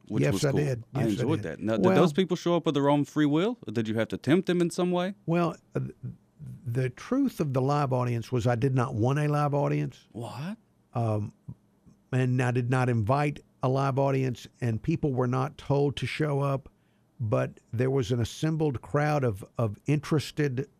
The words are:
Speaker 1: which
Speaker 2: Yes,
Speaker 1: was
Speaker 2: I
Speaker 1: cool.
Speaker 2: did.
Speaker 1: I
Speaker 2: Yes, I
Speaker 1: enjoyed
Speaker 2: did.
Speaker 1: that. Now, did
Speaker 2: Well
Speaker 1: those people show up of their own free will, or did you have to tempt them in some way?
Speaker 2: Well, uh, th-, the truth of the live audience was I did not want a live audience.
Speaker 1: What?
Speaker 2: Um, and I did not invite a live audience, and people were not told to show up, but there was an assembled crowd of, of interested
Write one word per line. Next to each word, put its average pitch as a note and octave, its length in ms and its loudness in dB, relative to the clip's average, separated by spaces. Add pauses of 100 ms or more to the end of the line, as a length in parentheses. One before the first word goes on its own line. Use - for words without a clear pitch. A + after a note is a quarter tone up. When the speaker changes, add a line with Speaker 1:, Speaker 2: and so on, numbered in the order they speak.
Speaker 1:
which A2+ 160 0
Speaker 2:
Yes, C#3+ 120 2
Speaker 1:
was G2 100 0
Speaker 2:
I C#3 80 2
Speaker 1:
cool. C#3+ 80 2
Speaker 2:
did. C3 240 -4 (100)
Speaker 1:
I - 60 -2
Speaker 2:
Yes, A#2 60 4
I A2 40 2
Speaker 1:
enjoyed A#2 320 0
Speaker 2:
did. E2 80 -6
Speaker 1:
that. C#2+ 100 -10
Now, A2 160 0
did F#3+ 100 2
Speaker 2:
Well F#3 100 6
Speaker 1:
those E3+ 160 6
people F#3 240 0
show F3 180 0
up E3 140 0
of D3+ 60 0
their C#3+ 140 2
own D3 160 4
free D3+ 220 2
will, F3 400 2
or G2 60 -8
did A2+ 160 -2
you G#2+ 80 -2
have A2 120 2
to F#2+ 80 -4
tempt E3 300 2
them F3 140 0
in F3 100 0
some F3+ 220 -2
way? F3+ 220 -2 (120)
Speaker 2:
Well, E3+ 300 0 (180)
uh, C3+ 60 -2
th-, C3 120 -6 (720)
the B2+ 260 -2
truth C4 500 -2
of D3 120 0
the C3 80 0
live C#3+ 320 0
audience B2 380 -2
was A#2+ 160 0
I A#2+ 80 4
did C3 220 2
not C3 180 0
want B2 240 2
a D3+ 80 0
live D3 280 2
audience. D3 580 -2
Speaker 1:
What? B2 440 -10 (380)
Speaker 2:
Um, A2 380 0 (800)
and B2+ 280 2
I B2 120 2
did B2 180 0
not B2+ 180 2
invite C3 520 0 (240)
a C3 40 2
live C3+ 300 0
audience, C3+ 480 0 (140)
and A2+ 200 0
people D#3 320 0
were B2 140 0
not C3 320 -2
told C#3+ 380 0
to C3 100 -6
show D3 320 -2
up, C#3 300 -2 (500)
but B2+ 400 -2 (140)
there B2+ 180 0
was B2+ 220 0
an A#2+ 80 0
assembled D#3 640 -2
crowd D3 420 0
of, G#2 200 -2 (140)
of A2 280 -2
interested C#3+ 840 -2 (100)